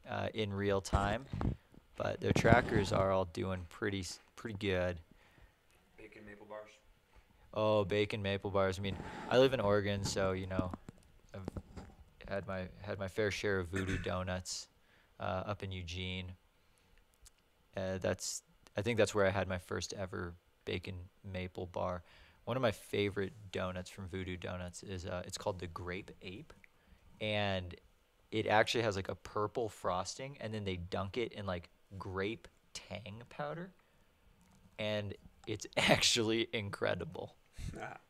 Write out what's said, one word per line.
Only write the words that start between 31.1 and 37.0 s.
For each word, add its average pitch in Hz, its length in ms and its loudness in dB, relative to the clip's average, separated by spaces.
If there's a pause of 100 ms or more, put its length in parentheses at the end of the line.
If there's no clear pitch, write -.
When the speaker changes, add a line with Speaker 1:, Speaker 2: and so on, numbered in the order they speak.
Speaker 1:
it 113 160 -2
in, 104 120 -8
like, 90 240 -2 (280)
grape 98 500 -4 (260)
tang 104 560 -12
powder, 156 420 -8 (1080)
and 107 360 -2 (340)
it's 110 240 -6
<laughs> - 60 0
actually 113 760 4
incredible. 101 840 -2 (420)